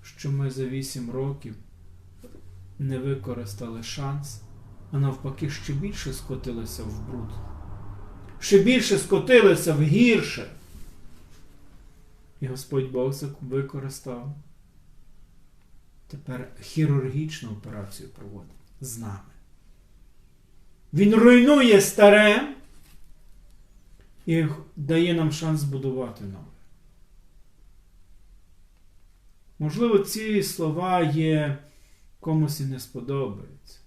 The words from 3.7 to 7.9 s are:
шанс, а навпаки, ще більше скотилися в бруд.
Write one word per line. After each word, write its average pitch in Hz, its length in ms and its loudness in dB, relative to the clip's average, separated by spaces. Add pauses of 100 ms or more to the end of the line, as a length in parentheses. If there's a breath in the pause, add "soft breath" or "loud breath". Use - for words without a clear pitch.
шанс, 139 580 -10 (500)
а 143 80 -4
навпаки, 139 500 -4
ще - 240 -10
більше 151 400 -8
скотилися 117 720 -10
в 107 240 -10
бруд. 117 220 -10 (1080)